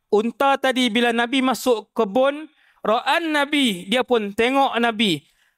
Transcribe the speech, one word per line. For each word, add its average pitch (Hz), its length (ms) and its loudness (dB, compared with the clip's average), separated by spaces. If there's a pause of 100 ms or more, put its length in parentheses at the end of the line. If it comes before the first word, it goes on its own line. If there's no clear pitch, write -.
Unta 233 480 0
tadi 254 320 0
bila 240 240 0
Nabi 240 320 -2
masuk 240 480 -2
kebun, 262 560 0 (320)
ra'an 302 560 0
Nabi, 277 480 0
dia 240 160 0
pun 220 320 -2
tengok 247 480 0
Nabi. 214 480 0 (300)